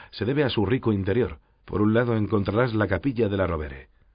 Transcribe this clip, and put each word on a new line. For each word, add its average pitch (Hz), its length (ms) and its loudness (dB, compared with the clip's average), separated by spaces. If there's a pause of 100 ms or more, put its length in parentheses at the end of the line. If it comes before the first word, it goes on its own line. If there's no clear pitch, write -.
(100)
se - 140 -8
debe 139 180 0
a 127 60 2
su 104 160 0
rico 113 260 0
interior. 98 500 0 (260)
Por 95 160 -2
un 107 100 4
lado 117 240 2
encontrarás 107 560 0
la 107 140 2
capilla 110 420 0
de 98 80 -2
la 95 100 2
Rovere, 76 440 -6 (240)